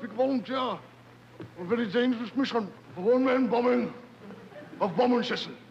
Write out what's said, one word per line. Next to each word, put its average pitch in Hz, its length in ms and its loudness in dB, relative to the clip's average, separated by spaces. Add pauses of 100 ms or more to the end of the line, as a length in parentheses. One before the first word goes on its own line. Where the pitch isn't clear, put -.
pick 175 120 -10
volunteer 254 680 -2 (760)
for 170 60 -12
a - 20 -6
very 226 260 0
dangerous 240 460 0
mission 226 360 0 (220)
for 180 60 -10
one-man 254 480 4
bombing 240 440 2 (880)
of 190 120 0
Bommenschüssel. 240 600 2 (180)